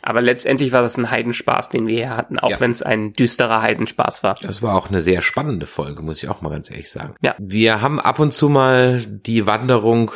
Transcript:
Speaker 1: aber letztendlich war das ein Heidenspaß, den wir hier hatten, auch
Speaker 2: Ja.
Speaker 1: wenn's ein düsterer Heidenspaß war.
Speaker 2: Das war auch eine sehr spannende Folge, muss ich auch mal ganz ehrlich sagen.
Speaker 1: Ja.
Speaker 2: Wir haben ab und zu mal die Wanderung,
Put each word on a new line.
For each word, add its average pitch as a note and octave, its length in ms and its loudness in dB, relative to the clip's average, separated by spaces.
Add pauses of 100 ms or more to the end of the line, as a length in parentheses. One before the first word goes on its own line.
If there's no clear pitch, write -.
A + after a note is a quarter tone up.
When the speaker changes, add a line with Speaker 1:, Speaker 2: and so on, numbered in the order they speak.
Speaker 1:
aber A#2 180 0
letztendlich B2+ 500 0
war B2+ 120 4
das A#2+ 140 0
ein A#2+ 120 -2
Heidenspaß, A#2 600 -2
den A#2 180 -2
wir A2 80 0
hier A#2+ 200 -4
hatten, - 220 -6
auch - 140 0
Speaker 2:
Ja. - 80 -4
Speaker 1:
wenn's A#2+ 240 0
ein G#2+ 300 -2
düsterer A#2 500 2
Heidenspaß A2 600 -2
war. G2 180 0
Speaker 2:
Das G2 200 -8
war G#2+ 140 0
auch F#2 140 0
eine F#2+ 120 0
sehr F2+ 220 2
spannende B2 420 -2
Folge, D2 380 -10
muss D#2 180 -8
ich C#2 80 -10
auch - 120 -6
mal D#2+ 80 -6
ganz D2+ 200 -10
ehrlich - 220 -14
sagen. - 300 -14
Speaker 1:
Ja. C3 180 0
Speaker 2:
Wir G#2+ 420 2
haben C#3+ 180 0
ab - 200 0
und D3+ 160 4
zu D3 140 4
mal B2+ 580 4
die G#2 400 -2
Wanderung, A2+ 680 2